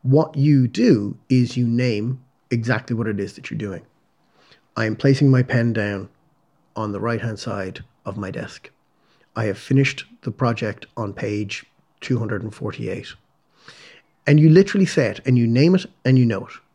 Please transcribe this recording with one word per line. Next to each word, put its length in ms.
What 340
you 300
do 500
is 280
you 100
name 520
exactly 460
what 120
it 120
is 140
that 160
you're 80
doing. 240
"I 100
am 100
placing 360
my 120
pen 300
down, 360
on 160
the 80
right-hand 400
side 440
of 120
my 140
desk. 380
I 100
have 120
finished 480
the 100
project 540
on 160
page 520
two 180
hundred 240
and 100
forty-eight." 600
And 120
you 100
literally 360
say 220
it, 180
and 120
you 100
name 280
it, 100
and 140
you 60
know 200
it. 80